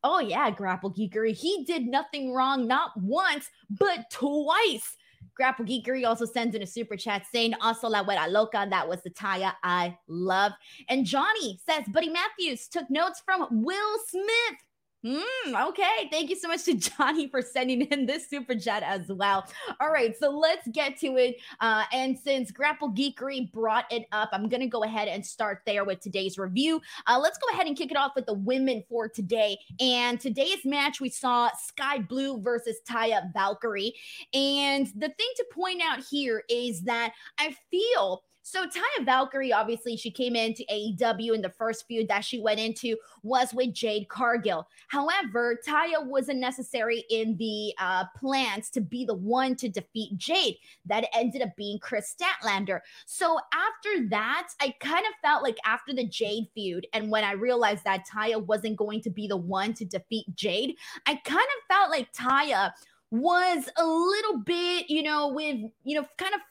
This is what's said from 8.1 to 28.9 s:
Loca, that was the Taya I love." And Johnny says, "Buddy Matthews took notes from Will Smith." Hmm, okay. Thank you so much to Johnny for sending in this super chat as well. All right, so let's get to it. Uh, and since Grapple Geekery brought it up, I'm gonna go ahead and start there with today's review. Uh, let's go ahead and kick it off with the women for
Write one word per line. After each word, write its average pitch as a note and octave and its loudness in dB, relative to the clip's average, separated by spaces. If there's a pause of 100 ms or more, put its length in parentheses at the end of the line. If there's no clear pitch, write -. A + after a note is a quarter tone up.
Loca, A3 2
that F3+ 2
was F3 -4
the F3 -10
Taya F#3+ -2
I F3 2 (120)
love." F#3 2 (360)
And C4 2
Johnny C#4 0 (100)
says, D4+ 0
"Buddy D#4+ 2
Matthews F4 -2
took E4 -6
notes E4+ 0
from F#4 2
Will G4 0
Smith." A4 0 (460)
Hmm, E4+ -4
okay. F#4 0
Thank D#4 -2
you F#4 -2
so F4+ -8
much E4 -2
to D4 4
Johnny C#4+ 0
for C4 -2
sending B3+ 0
in C#4 0
this D4+ -4
super B3+ -4
chat G#3 -2
as F#3 -4
well. G3 2 (320)
All D4+ 2
right, A#3+ 4
so D4 2
let's D#4+ 2
get C#4 -2
to C4 0
it. B3 4 (220)
Uh, A3 4
and C4 0
since C4 0
Grapple D4 0
Geekery C4 -2
brought A3+ 0
it A3+ -4
up, G#3+ 0
I'm G3+ -2
gonna B3 0
go A3 0
ahead G#3+ -2
and F#3+ -6
start G3+ -4
there G3+ 2
with F#3+ -4
today's F#3+ -4
review. B3+ 2 (280)
Uh, A#3+ 6
let's D4+ 2
go B4 0
ahead F#4 2
and C#4+ -2
kick C#4+ -6
it D4 0
off C#4 2
with C4 -2
the G#3 -2
women B3 2
for A3+ -4